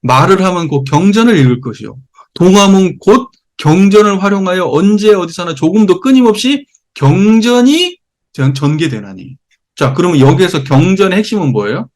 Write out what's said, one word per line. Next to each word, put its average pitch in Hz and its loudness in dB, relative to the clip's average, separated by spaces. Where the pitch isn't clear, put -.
말을 165 2
하면 175 -4
곧 139 -4
경전을 202 2
읽을 127 2
것이요. 107 -14
동하면 190 2
곧 - 0
경전을 196 2
활용하여 190 -2
언제 202 0
어디서나 175 -6
조금도 180 0
끊임없이 262 0
경전이 240 0
전-, 135 -2
전개되나니." 131 -6
자, - -2
그러면 170 0
여기에서 156 2
경전의 185 0
핵심은 208 -4
뭐예요? 107 -6